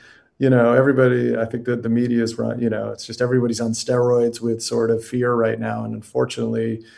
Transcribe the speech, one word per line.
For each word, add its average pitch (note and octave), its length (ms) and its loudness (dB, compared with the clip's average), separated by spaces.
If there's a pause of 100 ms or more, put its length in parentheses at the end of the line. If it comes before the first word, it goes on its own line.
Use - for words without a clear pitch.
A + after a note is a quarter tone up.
(400)
you C3+ 100 4
know, A#2+ 240 6
everybody, B2 640 4
I A2+ 80 -2
think A#2 200 -8
that A#2+ 180 -2
the A#2 60 -4
media's A#2 500 0
run, A#2 200 -4
you A#2 120 2
know, G#2+ 180 -2
it's - 160 -12
just - 160 -6
everybody's B2 400 0
on A#2 120 -2
steroids A#2+ 680 0
with A2+ 220 -2
sort A#2 260 0
of A2+ 160 -2
fear B2 300 0
right A2+ 240 0
now. A2 260 -6
And A2 80 -8
unfortunately, A2+ 880 -4 (140)